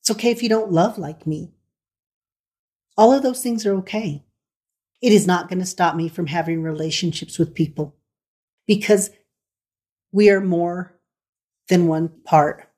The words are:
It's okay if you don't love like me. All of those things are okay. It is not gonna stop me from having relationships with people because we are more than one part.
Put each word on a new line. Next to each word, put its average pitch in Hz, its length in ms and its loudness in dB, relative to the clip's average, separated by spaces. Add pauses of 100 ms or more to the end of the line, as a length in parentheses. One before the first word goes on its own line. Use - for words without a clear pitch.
It's - 100 -4
okay 226 200 0
if 233 120 -4
you 226 60 -2
don't 220 240 0
love 185 240 0
like 156 280 -12
me. 160 280 -8 (1400)
All 226 160 8
of 269 100 2
those 247 180 -2
things 226 240 -4
are 196 100 2
okay. 190 500 -6 (760)
It 254 120 4
is 202 120 6
not 175 240 0
gonna 185 160 -4
stop 170 300 0
me 165 140 -4
from 165 180 -6
having 165 340 -4
relationships 160 760 -6
with 160 160 -2
people 151 400 -4 (720)
because 208 420 2 (1000)
we 208 180 6
are 196 120 4
more 175 580 -4 (680)
than 175 180 4
one 160 220 -2 (160)
part. 156 520 2